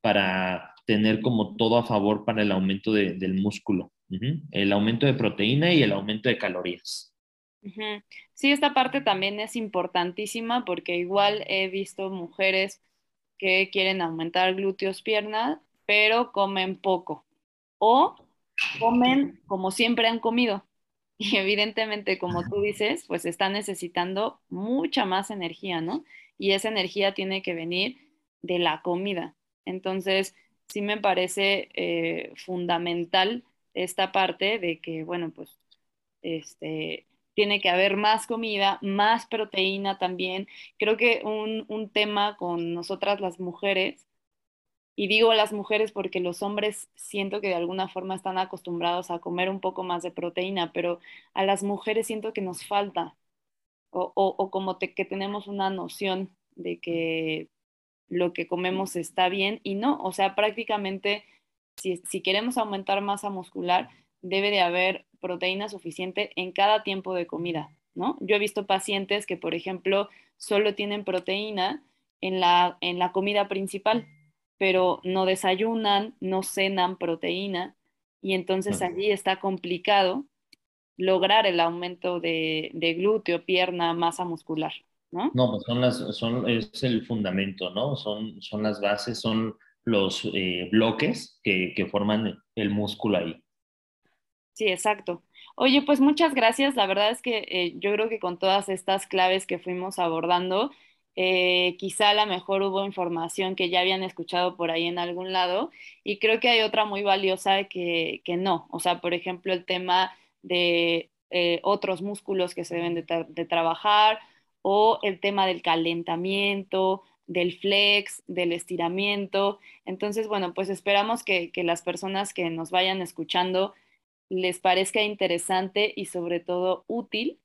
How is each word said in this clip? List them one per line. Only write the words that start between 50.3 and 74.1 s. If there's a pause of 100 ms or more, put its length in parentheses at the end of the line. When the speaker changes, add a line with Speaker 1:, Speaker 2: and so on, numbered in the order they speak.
Speaker 2:
pero (360)
a
las
mujeres
siento
que
nos
falta, (760)
o,
o,
o
como
te-,
que
tenemos
una
noción (200)
de
que (600)
lo
que
comemos
está
bien
y
no,
o
sea,
prácticamente (520)
si,
si
queremos
aumentar
masa
muscular, (340)
debe
de
haber (140)
proteína
suficiente
en
cada
tiempo
de
comida, (260)
¿no?
Yo
he
visto
pacientes
que,
por
ejemplo, (280)
solo
tienen
proteína (380)
en
la,
en
la
comida
principal, (500)